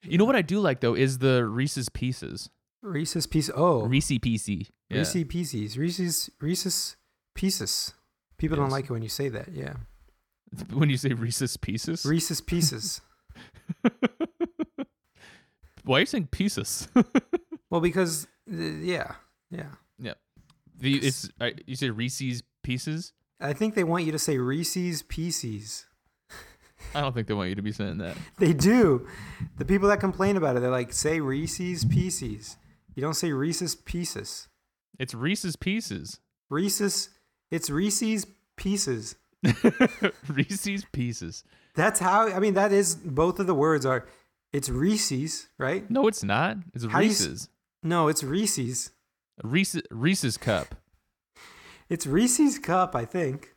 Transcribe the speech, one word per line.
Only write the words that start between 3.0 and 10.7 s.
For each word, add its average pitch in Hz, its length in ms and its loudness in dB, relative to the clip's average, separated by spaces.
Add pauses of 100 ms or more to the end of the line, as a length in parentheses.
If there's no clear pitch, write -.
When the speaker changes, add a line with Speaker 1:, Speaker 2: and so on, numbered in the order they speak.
Speaker 2:
Piece-, 156 280 0
oh. 147 280 4
Speaker 1:
Reese's 127 380 2
Piecey. 104 480 -2 (200)
Yeah. - 100 -2
Speaker 2:
Reese's - 260 0
Pieces. 131 520 -6
Reese's, 170 540 -2 (100)
Reese's - 560 -2 (380)
Pieces. - 600 -2 (440)
People 160 200 0
don't 143 80 2
Speaker 1:
Yes. 131 60 0
Speaker 2:
like 135 120 -2
it 135 60 -10
when 117 120 -4
you 113 60 -8
say 139 220 -4
that, 110 220 -10
yeah. 139 220 -8 (420)
Speaker 1:
<laughs> - 560 -16